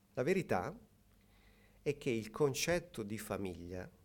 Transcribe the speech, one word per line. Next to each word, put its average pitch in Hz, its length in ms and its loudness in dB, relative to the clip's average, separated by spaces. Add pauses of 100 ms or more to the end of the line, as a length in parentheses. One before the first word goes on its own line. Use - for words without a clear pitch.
(140)
La 127 100 0
verità 147 520 2 (1040)
è 143 160 0
che - 120 -2
il 110 220 0
concetto 151 720 2
di 107 140 -4
famiglia 92 720 -4 (160)